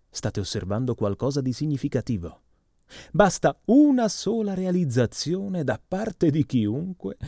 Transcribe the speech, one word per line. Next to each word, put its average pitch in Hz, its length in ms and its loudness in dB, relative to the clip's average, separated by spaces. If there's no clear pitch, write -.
State 104 260 -2
osservando 107 520 -2
qualcosa 117 480 -2
di 127 120 -2
significativo. 131 880 -4
Basta 170 540 2
una 254 420 6
sola 202 460 -2
realizzazione 180 1120 0
da 127 200 -2
parte 185 460 -2
di 143 160 2
chiunque 131 720 -2